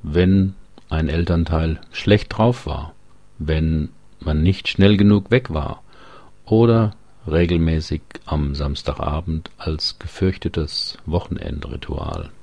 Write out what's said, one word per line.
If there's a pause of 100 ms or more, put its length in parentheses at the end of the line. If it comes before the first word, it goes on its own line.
Wenn (340)
ein
Elternteil (100)
schlecht
drauf
war, (460)
wenn (320)
man
nicht
schnell
genug
weg
war (640)
oder (340)
regelmäßig (220)
am
Samstagabend
als
gefürchtetes (100)
Wochenendritual. (120)